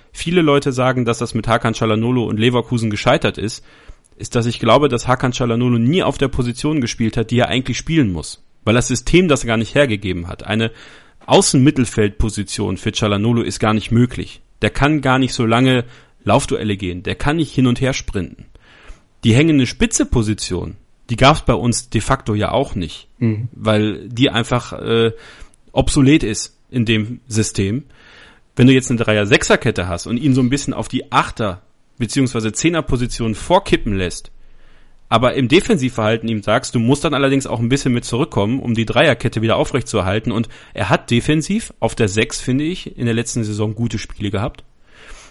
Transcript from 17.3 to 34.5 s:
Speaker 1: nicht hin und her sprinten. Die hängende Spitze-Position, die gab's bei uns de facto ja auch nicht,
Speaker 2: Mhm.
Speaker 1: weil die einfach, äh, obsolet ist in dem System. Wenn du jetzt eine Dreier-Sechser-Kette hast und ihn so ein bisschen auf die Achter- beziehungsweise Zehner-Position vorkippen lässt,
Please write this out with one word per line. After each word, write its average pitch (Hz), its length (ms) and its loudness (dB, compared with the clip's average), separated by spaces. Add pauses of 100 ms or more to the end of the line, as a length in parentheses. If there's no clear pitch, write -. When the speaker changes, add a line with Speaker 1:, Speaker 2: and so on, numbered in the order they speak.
Speaker 1:
nicht 156 160 -2
hin 127 140 4
und 120 140 2
her 131 120 0
sprinten. - 520 -8 (800)
Die 113 100 4
hängende 147 320 6
Spitze-Position, 107 1080 -2 (340)
die 120 60 -4
gab's 135 300 4
bei 131 80 2
uns 113 360 -2
de 113 120 -2
facto 123 340 -2
ja 104 160 0
auch 135 240 0
nicht, - 320 -8 (120)
Speaker 2:
Mhm. 113 340 -2
Speaker 1:
weil 107 560 -2
die 123 200 2
einfach, 120 440 -2
äh, 113 380 0 (600)
obsolet 139 520 4
ist - 340 -6 (120)
in 120 160 -2
dem 110 420 -2
System. 107 560 -2 (720)
Wenn 123 120 6
du 135 60 8
jetzt 131 180 2
eine 117 80 0
Dreier-Sechser-Kette 107 880 2
hast 90 200 -6
und 113 100 -2
ihn 135 160 2
so 131 80 4
ein 123 80 2
bisschen 135 240 -2
auf 110 160 -6
die - 220 -6
Achter- 110 500 -2 (360)
beziehungsweise 117 560 -2
Zehner-Position 123 840 -2
vorkippen - 600 0
lässt, 90 360 -6 (800)